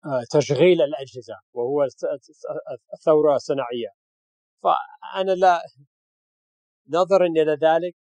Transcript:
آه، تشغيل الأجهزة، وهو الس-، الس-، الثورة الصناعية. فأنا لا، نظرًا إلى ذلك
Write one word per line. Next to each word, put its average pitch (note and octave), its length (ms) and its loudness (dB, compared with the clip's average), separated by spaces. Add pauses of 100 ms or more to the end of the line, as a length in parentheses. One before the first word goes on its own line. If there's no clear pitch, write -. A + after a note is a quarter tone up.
آه، C3 240 -4
تشغيل D#3 520 2
الأجهزة، C3+ 520 -8 (180)
وهو C3 320 -4
الس-، C3 200 -8
الس-، D3 420 -10 (480)
الثورة D3+ 400 2
الصناعية. B2 540 -6 (760)
فأنا F#3+ 720 -4
لا، F3+ 300 2 (1300)
نظرًا F3+ 380 2
إلى D#3 260 2 (100)
ذلك E3 380 0